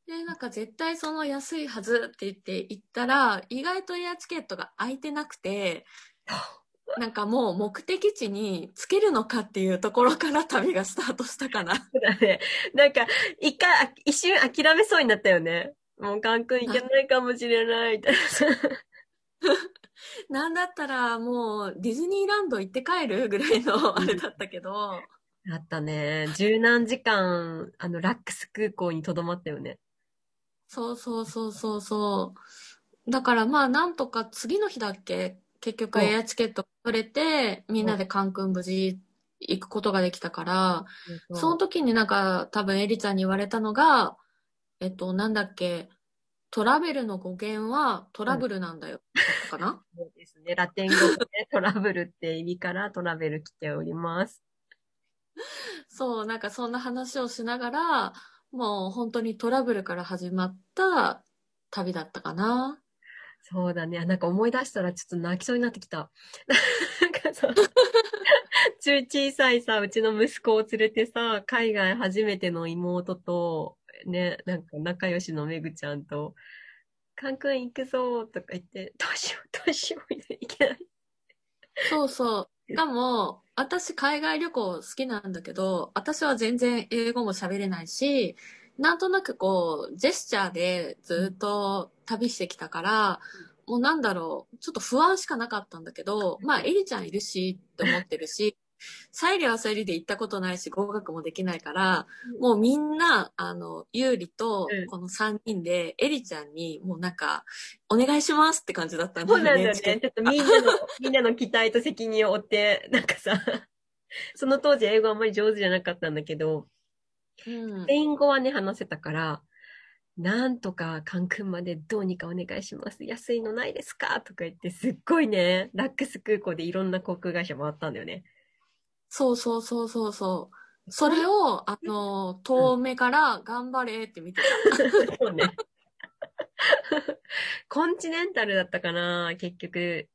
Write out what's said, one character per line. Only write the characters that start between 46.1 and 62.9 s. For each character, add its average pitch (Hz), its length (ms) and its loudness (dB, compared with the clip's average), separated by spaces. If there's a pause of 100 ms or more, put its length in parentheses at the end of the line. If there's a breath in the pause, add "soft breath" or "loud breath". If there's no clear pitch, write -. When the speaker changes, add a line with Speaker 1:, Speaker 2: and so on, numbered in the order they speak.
Speaker 1:
ト 214 140 -2
ラ 269 160 4
ベ 330 140 -2
ル 269 100 -2
の 202 140 -6
語 185 220 -10
源 214 320 -4
は 269 400 0
ト 208 120 -6
ラ 262 120 0
ブ 247 120 -2
ル 196 120 -4
な 170 140 -8
ん 156 60 -16
だ 156 80 -12
よ、 143 120 -12 (140)
Speaker 2:
う - 40 0
ん。 - 20 6
Speaker 1:
だ - 40 6
っ - 20 0 (160)
た - 60 -10
か 151 100 -8
な？ 180 280 -4
Speaker 2:
<laughs> - 100 -20
そ 170 80 -8
う - 120 -20
で 170 100 -20
す - 140 -20
ね。 175 140 -4
ラ 175 140 0
テ 190 160 -4
ン 185 40 0
語 190 60 4
で - 120 6
ね、 - 420 0
<laughs> - 20 -14
ト 214 100 2
ラ 190 120 2
ブ 202 200 0
ル 175 220 -2
っ - 40 -20
て 160 200 -4
意 165 60 -8
味 180 140 -6
か 180 140 -4
ら 202 180 -4
ト 185 120 -8
ラ 170 140 -2
ベ 160 140 -2
ル 151 120 -6
来 - 100 -20
て 151 180 -8
お 147 120 -4
り 160 120 -6
ま 170 340 -2
す。 - 140 -20 (1500 loud breath)
Speaker 1:
そ 240 340 -4
う、 214 40 -6
な 226 100 -6
ん - 40 -8
か 208 100 -6
そ 240 160 -8
ん 233 60 -6
な 247 80 -4
話 254 400 -6
を 247 80 -2
し 240 160 -10
な 240 140 -4
が 240 120 -4
ら、 294 420 0 (380 loud breath)
も 208 380 -2
う - 20 -6
本 226 220 -4
当 240 80 -2
に 220 180 -4
ト 233 100 -2
ラ 262 140 2
ブ 233 120 0
ル 196 100 -4
か 175 100 -6
ら 175 100 -6
始 180 260 -8
ま 185 160 0
っ 185 120 -8 (160)
た 359 500 2 (460)
旅 180 220 -4
だ 170 100 -4
っ - 80 -14
た - 100 -14
か 160 140 -8
な。 247 460 -2 (640 loud breath)